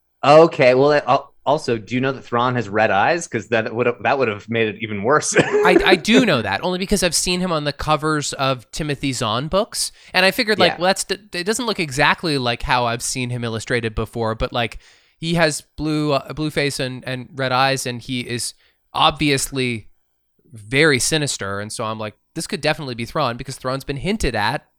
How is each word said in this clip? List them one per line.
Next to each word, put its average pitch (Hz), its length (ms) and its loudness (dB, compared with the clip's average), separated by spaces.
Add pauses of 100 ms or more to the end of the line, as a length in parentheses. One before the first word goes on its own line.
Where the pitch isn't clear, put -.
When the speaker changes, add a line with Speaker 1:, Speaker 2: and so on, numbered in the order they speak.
(240)
Speaker 1:
okay. 147 500 8
Well, 143 180 6
it, 143 140 2
al-, 127 280 0 (100)
also, 135 320 0
do 107 200 -8
you 127 40 0
know 135 120 0
that 120 100 -10
Thrawn 123 320 0
has 110 140 -2
red 107 220 4
eyes? 135 360 2
'Cause 113 220 -6
that 110 260 0
would, 120 140 0 (140)
that 127 160 2
would 123 100 2
have 104 200 -6
made 113 200 0
it 98 120 -8
even 104 220 -6
worse. 139 340 2
<laughs> - 20 2
Speaker 2:
I, 415 460 4
I 359 120 4
do 247 280 4
know 147 180 2
that, 98 200 -2
only 180 160 -2
because 196 240 -2
I've 175 120 0
seen 180 260 0
him 185 120 -2
on 151 120 -2
the 143 80 -4
covers 151 640 -2
of 135 360 -4
Timothy 143 420 -4
Zahn 120 360 -2
books, - 420 -2 (240)
and 185 100 0
I 190 60 4
figured, 214 300 -2
like, 175 120 2
Speaker 1:
Yeah. - 60 -10
Speaker 2:
well, 170 100 -2
that's, - 220 0
it 175 340 -10
doesn't 226 220 -2
look 202 140 -4
exactly 147 580 0
like 120 240 -2
how 127 240 2
I've 120 160 -4
seen 127 280 -4
him 123 140 -6
illustrated 113 500 -4
before, 113 420 -4
but, 127 160 -4
like, 120 260 -4 (400)
he 165 160 -2
has 160 280 2 (140)
blue, 151 360 -2
uh, 135 200 -2
blue 156 180 -4
face 143 280 -2
and, 127 260 -6
and 127 300 -8
red 131 180 -4
eyes, 135 340 2
and 120 140 -6
he 127 200 -6
is 117 340 -6 (380)
obviously 139 960 0 (640)
very 127 460 2
sinister, 110 640 -2
and 104 120 -10
so 120 120 -6
I'm 110 140 -6
like, 107 160 -8 (200)
"This - 120 -8
could 180 140 -6
definitely 147 340 -2
be 113 120 -6
Thrawn," 127 320 -2
because 131 180 -12
Thrawn's 131 280 -6
been 139 120 -6
hinted 165 400 -2
at 110 300 0 (120)